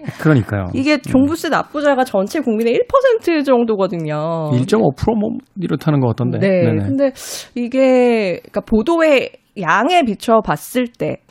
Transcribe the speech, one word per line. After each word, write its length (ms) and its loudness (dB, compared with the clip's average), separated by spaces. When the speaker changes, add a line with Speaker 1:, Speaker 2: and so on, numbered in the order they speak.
Speaker 1:
그러니까요. 540 2
Speaker 2:
이게 280 0
종부세 480 0
납부자가 540 0
전체 380 -2
국민의 320 -2
일 140 2
퍼센트 560 2
정도거든요. 1080 -2
Speaker 1:
일점오 420 2
프로 200 -2
뭐 140 -2
이렇다는 400 -2
것 100 2
같던데. 300 -2
Speaker 2:
네, 80 0
Speaker 1:
네네. 220 0
Speaker 2:
근데 260 0
이게 880 2
그러니까 200 -8
보도의 680 2
양에 440 2
비춰 380 0
봤을 460 -4
때 300 -8